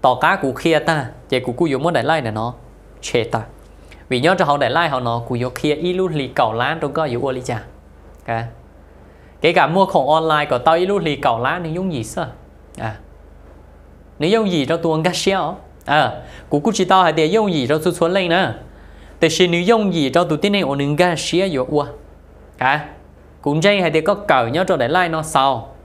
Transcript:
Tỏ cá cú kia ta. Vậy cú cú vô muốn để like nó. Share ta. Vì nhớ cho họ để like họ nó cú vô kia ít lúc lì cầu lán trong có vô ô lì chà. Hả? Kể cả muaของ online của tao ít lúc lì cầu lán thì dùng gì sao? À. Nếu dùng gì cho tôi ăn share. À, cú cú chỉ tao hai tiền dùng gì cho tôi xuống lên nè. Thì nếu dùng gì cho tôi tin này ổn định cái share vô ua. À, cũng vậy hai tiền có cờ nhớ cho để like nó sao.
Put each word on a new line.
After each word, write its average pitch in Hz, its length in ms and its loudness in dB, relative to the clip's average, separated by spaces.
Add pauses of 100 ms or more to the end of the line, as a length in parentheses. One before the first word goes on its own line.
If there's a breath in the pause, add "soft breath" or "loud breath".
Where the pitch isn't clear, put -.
Tỏ 127 140 4
cá 160 220 0
cú 139 160 -4 (100)
kia 160 160 2
ta. 147 280 -2 (240)
Vậy 127 100 0
cú 123 120 -6
cú 165 180 0
vô 135 80 -2
muốn 160 140 -2
để 120 100 0
like 147 280 -2
nó. 110 240 -6 (480)
Share 117 220 0
ta. 113 160 -2 (680 loud breath)
Vì 123 120 -2
nhớ 165 180 4
cho 190 60 2
họ 143 120 2
để 139 120 0
like 160 200 0
họ 135 120 -2
nó 117 280 -4
cú 123 120 -4
vô 123 140 -4
kia 151 200 -2
ít 175 180 -4
lúc 185 220 -2
lì 135 140 -4
cầu 120 240 0
lán 131 280 -2
trong 147 120 -4
có 156 200 -2
vô 120 160 -4
ô 131 40 -4
lì 127 120 -8
chà. 117 180 -6 (640)
Hả? 113 200 -4 (920 soft breath)
Kể 170 120 4
cả 165 140 6
mua 185 200 4
ข - 140 -8
อ - 20 0
ง 131 40 0
online 151 440 2
của 127 80 0
tao 160 160 4
ít 175 120 2
lúc 196 160 0
lì 151 140 -2
cầu 117 220 0
lán 147 260 -2
thì 156 80 -6
dùng 180 200 -4
gì 120 120 -4
sao? 170 220 -6 (520)
À. 110 160 -8 (1200)
Nếu 160 120 0
dùng 214 200 2
gì 151 160 0
cho 160 100 0
tôi 165 280 0
ăn 175 100 -2
share. 180 400 0 (300)
À, 135 280 2 (380 loud breath)
cú 147 100 2
cú 214 140 0
chỉ 185 100 0
tao 190 180 6
hai 165 100 4
tiền 156 200 2
dùng 208 200 2
gì 143 140 0
cho 147 180 2
tôi 175 80 2
xuống 170 180 0
lên 185 180 0
nè. 165 240 2 (680 loud breath)
Thì 165 260 4
nếu 170 160 0
dùng 208 320 2
gì 139 160 0
cho 175 140 2
tôi 151 140 0
tin 202 140 0
này 202 100 2
ổn 139 160 -2
định 143 180 0
cái 175 200 2
share 185 360 0
vô 131 180 -2
ua. 147 160 0 (720)
À, 143 300 0 (520)
cũng 147 200 0
vậy 202 200 4
hai 170 100 2
tiền 156 140 2
có 202 100 2
cờ 143 320 2
nhớ 147 220 0
cho 180 80 2
để 123 120 0
like 175 200 2
nó 160 140 -4
sao. 135 520 0 (100)